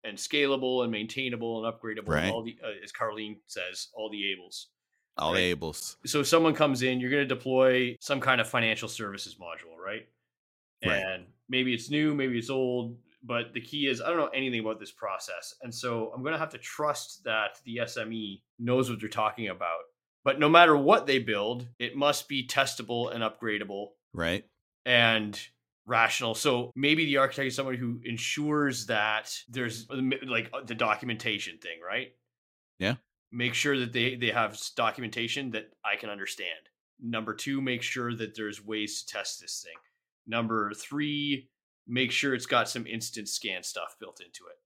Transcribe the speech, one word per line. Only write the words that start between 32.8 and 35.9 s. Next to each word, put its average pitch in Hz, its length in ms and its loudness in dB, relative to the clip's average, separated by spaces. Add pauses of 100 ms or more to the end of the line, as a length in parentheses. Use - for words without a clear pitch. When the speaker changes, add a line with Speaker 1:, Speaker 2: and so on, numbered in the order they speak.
Speaker 2:
Yeah. 104 140 0 (360)
Speaker 1:
Make 120 240 -2
sure 139 240 2
that 120 140 -2
they, 123 240 2
they 117 140 2
have 110 240 2
s-, - 160 -8
documentation 117 840 -2
that 107 180 -6 (140)
I 104 120 2